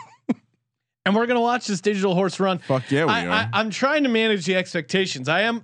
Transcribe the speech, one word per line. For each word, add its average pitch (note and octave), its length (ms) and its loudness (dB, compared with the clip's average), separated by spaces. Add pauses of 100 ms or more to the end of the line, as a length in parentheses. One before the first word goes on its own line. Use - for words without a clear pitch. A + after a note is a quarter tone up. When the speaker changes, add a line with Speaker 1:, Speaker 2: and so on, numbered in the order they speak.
(1040)
Speaker 1:
And F#3+ 100 2
we're A3+ 100 2
gonna A#3+ 160 0
watch A#3+ 260 0
this G3+ 140 -4
digital G3 340 0
horse F#3 240 0
run. F#3+ 200 0
Speaker 2:
Fuck C3 300 -2
yeah, C#3 140 2
we D3+ 80 2
Speaker 1:
I, A3 140 0
Speaker 2:
are. F3 60 -4
Speaker 1:
I, A3 180 0 (100)
I'm A3 100 -2
trying C#4+ 340 0
to C4+ 60 2
manage A3 360 2
the F#3 100 0
expectations. F3+ 720 -2
I E3 140 2
am A#3 220 -2